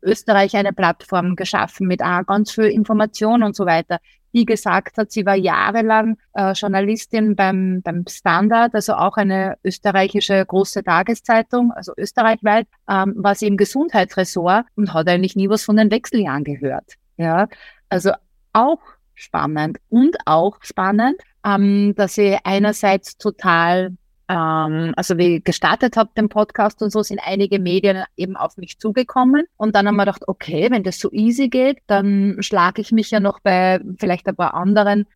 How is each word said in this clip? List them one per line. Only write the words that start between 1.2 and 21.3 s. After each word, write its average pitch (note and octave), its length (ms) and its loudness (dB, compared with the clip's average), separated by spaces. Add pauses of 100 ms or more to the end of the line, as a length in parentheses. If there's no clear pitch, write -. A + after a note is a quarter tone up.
geschaffen - 520 -4
mit F3+ 140 -2
auch F3+ 220 -2
ganz G#3 280 0
viel A3 140 0
Information G#3+ 760 0
und G3+ 120 -2
so G3 120 -2
weiter, E3+ 320 -2 (360)
die A#3 100 4
gesagt G3 540 -2
hat, G#3+ 120 -2
sie G#3 140 -4
war G3 100 2
jahrelang, A3 840 0 (160)
äh, F#3+ 180 -2
Journalistin G#3 840 -2
beim, F#3+ 480 0
beim F3 240 -6
Standard, G#3+ 680 0
also - 180 -2
auch - 240 0
eine F#3+ 480 -2
österreichische F#3+ 800 0
große G3 380 -2
Tageszeitung, A3+ 880 0
also F#3 240 -14
österreichweit, A3 720 0 (200)
ähm, G3 280 0
war G3+ 180 2
sie G#3+ 120 -4
im G3+ 100 2
Gesundheitsressort F#3+ 1080 0 (100)
und G3+ 160 -2
hat D#3+ 160 0
eigentlich F3+ 260 0
nie G3 140 0
was G#3+ 160 0
von G#3 120 2
den G#3+ 140 4
Wechseljahren F#3 540 -2
gehört. C#3 500 -8 (220)
Ja, E3 320 0 (400)
also G3+ 240 0 (400)
auch - 280 2 (340)
spannend D#3 640 -4 (100)
und C4+ 280 4 (100)
auch E3 340 2
spannend, G#3 560 0 (280)